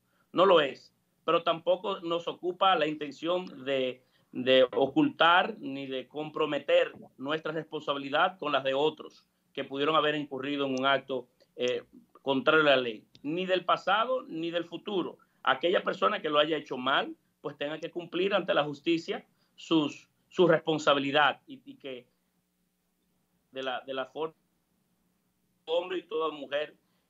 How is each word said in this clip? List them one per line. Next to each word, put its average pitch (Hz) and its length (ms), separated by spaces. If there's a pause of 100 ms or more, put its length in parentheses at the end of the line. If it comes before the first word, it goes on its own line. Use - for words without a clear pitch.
(320)
No 180 160
lo 170 140
es, 139 300 (340)
pero 165 180
tampoco 180 560
nos 170 280
ocupa 180 480
la 151 120
intención 151 800
de, 131 360 (300)
de 127 340 (100)
ocultar 165 840
ni 135 260
de 131 220
comprometer 151 840 (260)
nuestra 156 320
responsabilidad 151 880
con 147 120
las 131 120
de 135 100
otros - 540 (260)
que 139 100
pudieron 139 320
haber 151 200
incurrido 143 500
en 131 140
un 135 80
acto, 135 400 (280)
eh, 123 280 (400)
contrario 135 380
a 143 140
la - 20
ley, 117 280 (160)
ni 165 240
del 185 200
pasado 214 580
ni 165 260
del 165 160
futuro. 170 540 (220)
Aquella 165 420
persona 196 380
que 156 80
lo 151 80
haya 156 200
hecho 151 180
mal, 143 400 (260)
pues 143 160
tenga 151 220
que 160 100
cumplir 175 440
ante 185 200
la 147 120
justicia 165 600 (300)
sus - 540 (220)
su 180 180
responsabilidad 147 1000
y, 131 180
y 135 100
que 127 300 (1500)
de 131 120
la, 127 180
de 135 120
la 131 120
forma, 160 300 (1300)
hombre 175 320
y 170 60
toda 156 280
mujer, 147 440 (340)